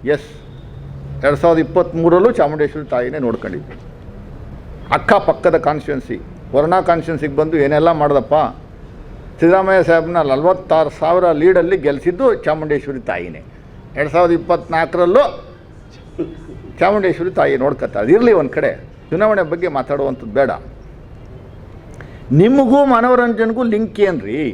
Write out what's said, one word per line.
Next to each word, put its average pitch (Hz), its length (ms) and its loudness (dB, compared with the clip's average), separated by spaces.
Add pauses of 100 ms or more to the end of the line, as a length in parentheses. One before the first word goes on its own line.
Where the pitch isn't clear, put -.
(140)
ಎಸ್, - 140 -8 (960)
ಎರಡು 143 180 2
ಸಾವಿರದ 165 240 4
ಇಪ್ಪತ್ತ್ಮೂರರಲ್ಲೂ 170 720 4
ಚಾಮುಂಡೇಶ್ವರಿ 151 560 0
ತಾಯಿನೇ 127 320 -2
ನೋಡ್ಕೊಂಡಿದ್ವಿ. 90 500 -6 (1200)
ಅಕ್ಕಪಕ್ಕದ 165 600 2 (100)
ಕಾನ್ಸ್ಟಿಟ್ಯೂನ್ಸಿ, 143 500 -4 (380)
ವರುಣಾ 165 260 4
ಕಾನ್ಸ್ಟಿಟ್ಯೂನ್ಸಿಗೆ 156 600 -2
ಬಂದು 156 160 0 (100)
ಏನೆಲ್ಲ 151 260 2 (100)
ಮಾಡ್ದಪ್ಪ 143 320 2 (1040)
ಸಿದ್ದರಾಮಯ್ಯ 190 420 4
ಸಾಹೇಬ್ನ 165 340 2 (160)
ನಲವತ್ತಾರು 160 580 0 (100)
ಸಾವಿರ 175 240 2 (180)
ಲೀಡಲ್ಲಿ 180 340 4
ಗೆಲ್ಲಿಸಿದ್ದು 175 500 0 (180)
ಚಾಮುಂಡೇಶ್ವರಿ 151 560 -4 (100)
ತಾಯಿನೇ. 87 320 -8 (540)
ಎರಡು 147 140 -2
ಸಾವಿರದ 170 300 4
ಇಪ್ಪತ್ನಾಲ್ಕರಲ್ಲೂ 170 840 2 (1600)
ಚಾಮುಂಡೇಶ್ವರಿ 185 500 0
ತಾಯಿ 143 340 2
ನೋಡ್ಕೊತಾರೆ. 127 520 0
ಇರಲಿ 233 160 4
ಒಂದು 151 260 2
ಕಡೆ, 135 140 0 (380)
ಚುನಾವಣೆ 202 320 2 (100)
ಬಗ್ಗೆ 175 160 -4 (100)
ಮಾತಾಡುವಂಥದ್ದು 131 600 -4
ಬೇಡ. 131 100 2 (1900)
ನಿಮಗೂ 269 360 4 (140)
ಮನೋರಂಜನ್ಗೂ 233 720 2 (100)
ಲಿಂಕ್ 214 280 -4
ಏನ್ರಿ? 143 420 -2 (120)